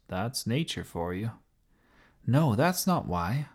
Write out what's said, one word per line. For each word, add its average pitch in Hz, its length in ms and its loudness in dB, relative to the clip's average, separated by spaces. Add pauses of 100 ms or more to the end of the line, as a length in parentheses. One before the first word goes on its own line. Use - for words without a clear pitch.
That's 101 380 -4
nature 117 380 -2
for 85 280 -4
you." 110 200 -4 (920)
"No, 127 280 4
that's 170 320 2
not 175 200 2
why" 90 480 -2